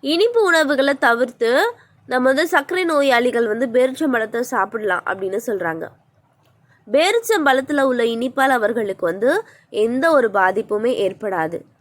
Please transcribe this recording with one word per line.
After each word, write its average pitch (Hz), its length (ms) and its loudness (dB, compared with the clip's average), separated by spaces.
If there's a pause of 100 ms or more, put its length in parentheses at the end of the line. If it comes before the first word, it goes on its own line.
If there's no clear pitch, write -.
இனிப்பு 392 400 0
உணவுகளை 294 500 2 (120)
தவிர்த்து 233 460 0 (600)
நம்ம 254 160 2
வந்து 269 200 2
சர்க்கரை 349 360 0
நோயாளிகள் 247 640 2
வந்து 226 280 -2
பேரிச்சம்பழத்தை 254 640 0
சாப்பிடலாம் 214 680 -2
அப்படின்னு 190 400 -4
சொல்றாங்க. 170 400 -4 (1000)
பேரிச்சம்பழத்துல 294 960 2
உள்ள 254 220 0
இனிப்பால் 254 540 0
அவர்களுக்கு 208 480 -2
வந்து 196 260 0 (380)
எந்த 247 420 0
ஒரு 254 220 4
பாதிப்புமே 208 580 0 (140)
ஏற்படாது. 185 540 -4 (220)